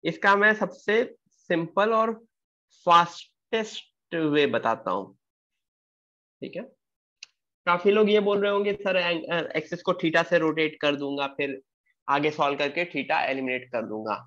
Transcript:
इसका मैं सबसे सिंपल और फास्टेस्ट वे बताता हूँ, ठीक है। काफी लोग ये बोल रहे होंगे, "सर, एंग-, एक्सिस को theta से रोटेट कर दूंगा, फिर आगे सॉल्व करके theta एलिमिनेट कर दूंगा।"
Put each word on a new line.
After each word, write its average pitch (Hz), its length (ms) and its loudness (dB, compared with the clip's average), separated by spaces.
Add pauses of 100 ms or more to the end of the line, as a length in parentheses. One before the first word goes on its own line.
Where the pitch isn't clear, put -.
इसका 196 320 2
मैं 214 180 4
सबसे 214 480 -2 (260)
सिंपल 180 680 -2
और 226 200 0 (720)
फास्टेस्ट - 1300 0
वे 151 320 2
बताता 113 440 -2
हूँ, 95 240 -6 (1300)
ठीक 135 140 -12
है। 202 60 -10 (1040)
काफी 180 240 4
लोग 208 200 4
ये 208 100 4
बोल 202 220 0
रहे 202 100 2
होंगे, 202 200 0
"सर, 190 240 -2
एंग-, 175 600 -2
एक्सिस 165 260 -6
को 185 100 -2
theta 165 340 0
से 175 120 2
रोटेट 156 420 0
कर 147 160 0
दूंगा, 139 300 -4
फिर 139 340 -6 (480)
आगे 147 220 2
सॉल्व 143 280 0
करके 147 260 -2
theta 156 440 -2
एलिमिनेट 131 440 -4
कर 107 140 -4
दूंगा।" 107 300 -6 (100)